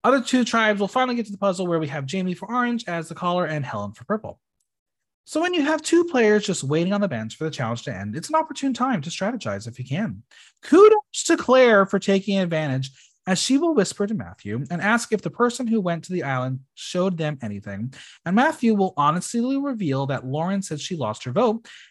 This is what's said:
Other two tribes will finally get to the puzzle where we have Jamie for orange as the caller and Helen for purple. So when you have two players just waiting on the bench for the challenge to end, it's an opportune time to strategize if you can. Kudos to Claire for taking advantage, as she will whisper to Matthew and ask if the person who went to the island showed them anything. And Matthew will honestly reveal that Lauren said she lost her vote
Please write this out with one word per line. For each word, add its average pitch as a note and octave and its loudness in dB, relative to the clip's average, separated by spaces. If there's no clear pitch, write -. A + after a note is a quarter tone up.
Other C4 4
two B3+ 2
tribes A3 2
will G3+ 0
finally B3+ 0
get A#3 -4
to G3+ -14
the G3 -12
puzzle F#3 -2
where E3 2
we D#3 -2
have C#3 -6
Jamie F#3 -4
for - -10
orange A#3+ -2
as E3+ -6
the D#3+ -12
caller F3+ 0
and D3+ -4
Helen G#2 -6
for - -20
purple. - -6
So D#4 -2
when F4+ 0
you E4 0
have D#4 0
two F4 4
players G#3+ 4
just F#3 -2
waiting E3 0
on G3+ 0
the G#3 0
bench A2 -6
for - -8
the D#3+ -4
challenge A#2 -4
to C3 -8
end, G2+ -6
it's - -8
an D#4 -2
opportune C#4 -2
time A#3+ -2
to D#3+ -8
strategize A#2 -6
if A#2 -14
you B2+ -10
can. C3+ -6
Kudos G#4 6
to E4+ 4
Claire A#3+ 6
for G3 -2
taking G3 0
advantage, D3+ -2
as F#3 0
she C4+ 2
will E4 2
whisper G3+ 0
to A3 -4
Matthew G#2 -6
and E3 -4
ask A3 0
if G#3 -2
the E3+ -6
person A#3+ -2
who A3 2
went E3+ -2
to F#3 -8
the F3 -2
island C3 -2
showed F3+ -2
them D3+ -4
anything. G2+ -8
And F#3 2
Matthew C4 2
will G3 0
honestly G#3 0
reveal G3+ -2
that C3 -4
Lauren E3+ -2
said D3+ -8
she F#3 -8
lost G#2+ -6
her B2 -6
vote A3+ 0